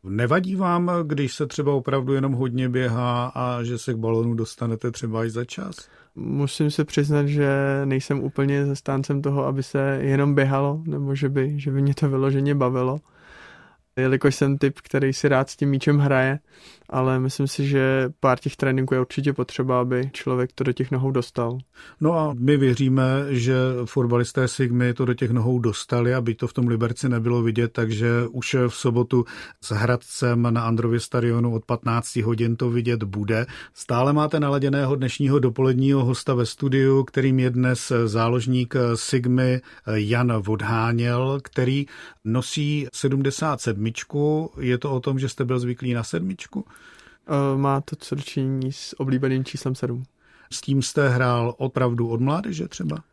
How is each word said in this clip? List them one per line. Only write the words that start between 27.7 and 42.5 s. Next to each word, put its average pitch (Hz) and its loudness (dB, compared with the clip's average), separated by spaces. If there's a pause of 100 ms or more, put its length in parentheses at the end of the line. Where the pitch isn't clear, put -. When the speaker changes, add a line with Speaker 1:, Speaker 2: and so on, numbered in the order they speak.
Speaker 1:
takže 113 0 (240)
už 127 -4 (120)
v 110 -4
sobotu 120 2 (360)
s - -12
Hradcem 120 0
na 117 0
Andrově 117 0
stadionu 117 0
od 110 -4
patnácti 117 -2
hodin 117 0
to 120 -2
vidět 120 0
bude. 104 -2 (280)
Stále 127 0
máte 151 0
naladěného 139 0
dnešního 135 0
dopoledního 131 2
hosta 127 0
ve 120 0
studiu, 135 2
kterým 131 2
je 127 2
dnes 127 0 (120)
záložník 117 0 (200)
Sigmy 127 0 (340)
Jan 117 2 (100)
Vodháněl, 117 0
který 135 -2 (380)
nosí 143 -2